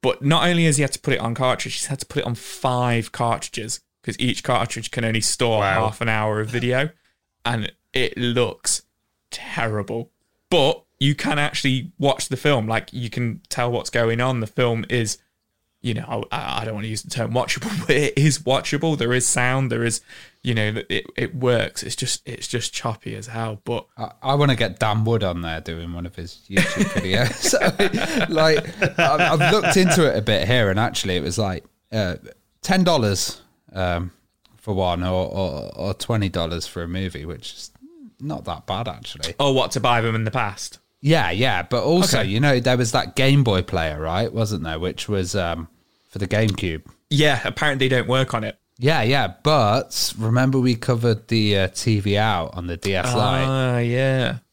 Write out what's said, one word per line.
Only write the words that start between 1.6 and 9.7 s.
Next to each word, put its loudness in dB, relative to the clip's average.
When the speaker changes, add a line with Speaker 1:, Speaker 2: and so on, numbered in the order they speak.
Speaker 1:
he's -6
had -6
to -10
put -4
it -4
on -2
five -2
cartridges -4
'cause -6
each -2
cartridge -2
can -4
only 0
store 0
Speaker 2:
Wow. 2
Speaker 1:
half -4
an -2
hour 0
of -4
video. 0
And -2
it 0
looks -2
terrible. -6